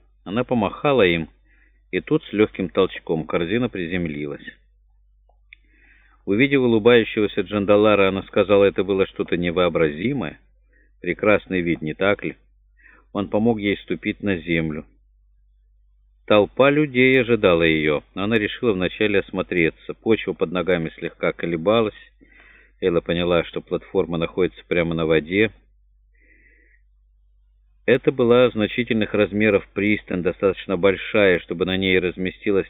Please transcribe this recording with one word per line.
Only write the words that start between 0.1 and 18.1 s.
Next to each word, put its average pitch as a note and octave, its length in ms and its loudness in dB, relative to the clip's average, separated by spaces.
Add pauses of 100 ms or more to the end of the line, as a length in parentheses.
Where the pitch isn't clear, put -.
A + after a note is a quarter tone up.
Она G#2+ 220 -6
помахала A#2+ 600 0
им, E2+ 240 0 (640)
и F2+ 80 0
тут D3+ 240 -2
с - 80 -18
легким G#2 380 0
толчком E2+ 560 -2
корзина F#2 420 -4
приземлилась. D#2+ 800 -8 (1800)
Увидев C3+ 340 2
улыбающегося A2+ 840 2
Джандалара, G2+ 680 2
она F#2+ 140 -4
сказала, G2+ 420 2
это F#2+ 180 0
было F#2+ 240 0
что-то F#2 300 -6
невообразимое, E2+ 1000 -2 (600)
прекрасный F#2 640 -2
вид, E2+ 200 -2
не D2+ 120 -6
так G2 320 -2
ли? D#2 100 -8 (800)
Он G2 160 -6
помог A2 320 0
ей G2+ 160 -2
ступить F#2+ 440 -8
на G2+ 140 -2
землю. D#2+ 500 -4 (1400)
Толпа G#2+ 440 4
людей C3 520 2
ожидала G#2 420 2
ее, D2+ 400 2 (100)